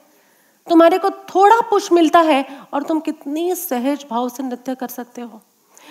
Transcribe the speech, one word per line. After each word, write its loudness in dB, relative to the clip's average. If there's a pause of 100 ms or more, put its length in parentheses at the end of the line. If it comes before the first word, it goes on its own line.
(680)
तुम्हारे 6
को -4
थोड़ा 2
पुश -2
मिलता 4
है 2 (260)
और -4
तुम -4
कितनी -6
सहज -6
भाव -4
से -12
नृत्य -10
कर -10
सकते -16
हो। -18 (500)